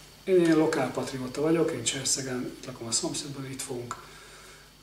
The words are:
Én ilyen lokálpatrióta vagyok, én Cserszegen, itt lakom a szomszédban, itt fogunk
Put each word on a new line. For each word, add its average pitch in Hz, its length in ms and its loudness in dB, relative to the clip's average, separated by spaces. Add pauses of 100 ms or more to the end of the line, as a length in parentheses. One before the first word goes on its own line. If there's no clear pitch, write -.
(240)
Én 185 160 6
ilyen 160 160 6
lokálpatrióta 135 840 0
vagyok, 160 320 4
én - 100 -4
Cserszegen, 127 760 -2
itt - 80 -16
lakom - 200 -10
a 113 40 -6
szomszédban, 139 600 -4
itt 131 120 -10
fogunk 120 340 -8 (880)